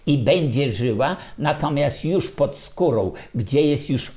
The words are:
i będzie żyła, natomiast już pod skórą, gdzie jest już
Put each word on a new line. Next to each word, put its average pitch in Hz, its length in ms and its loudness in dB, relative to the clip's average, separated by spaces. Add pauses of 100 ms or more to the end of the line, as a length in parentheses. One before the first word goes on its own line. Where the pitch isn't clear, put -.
i 143 120 4
będzie 135 540 2
żyła, 120 460 0 (200)
natomiast 147 680 0
już 170 260 0
pod - 260 -2
skórą, 110 540 0 (240)
gdzie 127 260 2
jest 147 280 2
już 131 280 -2